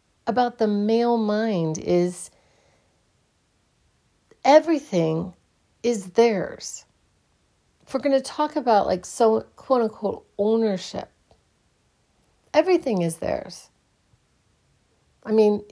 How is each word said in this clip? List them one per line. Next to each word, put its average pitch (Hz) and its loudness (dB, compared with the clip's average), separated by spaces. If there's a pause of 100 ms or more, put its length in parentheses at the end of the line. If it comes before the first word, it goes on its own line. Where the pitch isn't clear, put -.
(260)
about 240 -2
the 220 0
male 226 0
mind 208 -2
is 175 -2 (2250)
everything 196 2 (480)
is 202 -4
theirs. - 0 (1000)
If - -10
we're 262 -2
gonna 269 0
talk 302 -4
about, 233 2
like, 185 -2
so, 220 0 (140)
quote 254 0
unquote, 220 -6 (120)
ownership, 214 -2 (1400)
everything 311 2
is 165 -2
theirs. - -8 (1600)
I 226 -6
mean, 208 4